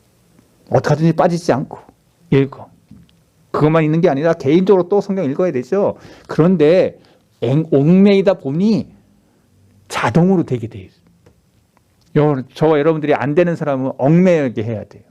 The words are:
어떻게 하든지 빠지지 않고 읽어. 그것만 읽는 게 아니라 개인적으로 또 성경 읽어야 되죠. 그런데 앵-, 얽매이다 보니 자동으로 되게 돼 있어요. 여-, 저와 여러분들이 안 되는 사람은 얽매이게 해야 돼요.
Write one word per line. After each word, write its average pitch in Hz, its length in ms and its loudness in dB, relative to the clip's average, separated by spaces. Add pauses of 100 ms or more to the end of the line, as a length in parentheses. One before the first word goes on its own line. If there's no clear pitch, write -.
(720)
어떻게 127 200 0
하든지 156 240 0
빠지지 170 380 -2
않고 - 260 -8 (520)
읽어. 135 380 -2 (840)
그것만 156 340 2
읽는 156 160 0
게 175 80 2
아니라 156 260 0
개인적으로 180 540 0
또 202 120 0
성경 190 240 -4
읽어야 160 260 -4
되죠. 143 460 -4 (320)
그런데 151 720 2 (420)
앵-, 147 300 -2
얽매이다 190 640 4
보니 170 580 -4 (960)
자동으로 165 560 0
되게 113 240 -8
돼 104 100 -20
있어요. 90 220 -20 (1160)
여-, 143 280 0 (100)
저와 156 240 2
여러분들이 147 360 0
안 127 200 -4
되는 175 220 0
사람은 135 420 -4
얽매이게 147 640 2
해야 107 220 -8
돼요. - 260 -20